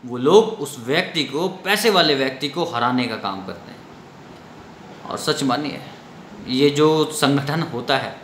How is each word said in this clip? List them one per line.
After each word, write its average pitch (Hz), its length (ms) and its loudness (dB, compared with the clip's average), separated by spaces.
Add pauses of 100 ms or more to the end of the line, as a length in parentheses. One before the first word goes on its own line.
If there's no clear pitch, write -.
वो 123 100 -8
लोग 139 280 8
उस 123 420 -8
व्यक्ति 160 380 -2
को, 160 240 -4
पैसे 208 420 0
वाले 160 240 4
व्यक्ति 135 340 -2
को 165 160 -4
हराने 123 400 0
का 113 120 -4
काम 98 300 -8
करते 87 240 -14
हैं। - 100 -18 (1300)
और - 100 -8
सच 147 240 -2
मानिए, 139 380 -2 (680)
ये 135 220 4
जो 151 340 4
संगठन 143 580 0
होता 127 360 -2
है, 110 260 -6